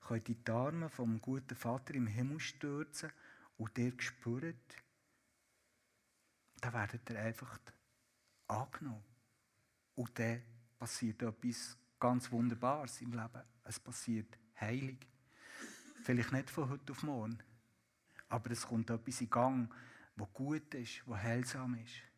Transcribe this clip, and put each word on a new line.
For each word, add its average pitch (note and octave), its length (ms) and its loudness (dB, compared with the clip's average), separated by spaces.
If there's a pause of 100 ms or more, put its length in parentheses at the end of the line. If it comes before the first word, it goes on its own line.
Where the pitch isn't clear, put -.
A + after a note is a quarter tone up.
könnt A2+ 220 0
in A#2 160 -2
die - 80 0
Arme D3+ 380 2
vom A2+ 320 2
guten C3 340 -2
Vater B2 380 -2
im B2 140 4
Himmel B2+ 320 0
stürzen D3 720 -4 (460)
und A2+ 200 -4
ihr B2 220 4
spürt, - 840 -4 (1800)
da A#2+ 140 -2
werdet A2+ 360 -2
ihr A2+ 100 -2
einfach A2+ 400 -4 (880)
angenommen. A2+ 560 -4 (920)
Und A#2 240 -4
dann A#2 220 2 (360)
passiert A#2 440 -2
etwas A#2+ 560 -2 (220)
ganz B2 320 6
Wunderbares B2 720 2
im A#2+ 120 -6
Leben. A2+ 300 -6 (200)
Es A2+ 160 -8
passiert A2+ 580 -2 (220)
Heilung. B2+ 380 0 (1040)
Vielleicht A#2+ 300 6
nicht C3+ 160 4
von D3 180 2
heute C#3+ 240 -4
auf C3+ 120 -6
morgen, A#2 360 0 (880)
aber A2+ 240 0
es - 160 -2
kommt A2+ 220 2
etwas A#2 320 0
in A#2 80 0
Gang, B2 440 6 (440)
wo G#2 80 -2
gut D3 480 -2
ist, B2 340 -6
wo A#2 80 -2
heilsam B2 600 2
ist. A2+ 180 -10 (240)